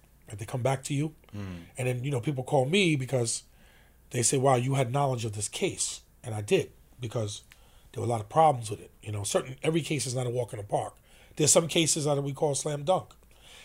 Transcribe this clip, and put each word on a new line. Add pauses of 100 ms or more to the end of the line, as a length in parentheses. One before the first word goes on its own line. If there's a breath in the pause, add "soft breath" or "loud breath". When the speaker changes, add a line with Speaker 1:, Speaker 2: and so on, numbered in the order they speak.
(280)
Speaker 1:
Like,
they
come
back
to
you, (220)
Speaker 2:
Mm. (140)
Speaker 1:
and
then,
you
know,
people
call
me
because (680 soft breath)
they
say,
"Wow,
you
had
knowledge
of
this
case." (220)
And
I
did, (300)
because (500 soft breath)
there
were
a
lot
of
problems
with
it. (120)
You
know,
certain,
every
case
is
not
a
walk
in
the
park. (420 soft breath)
There's
some
cases
that
we
call
slam
dunk, (540 loud breath)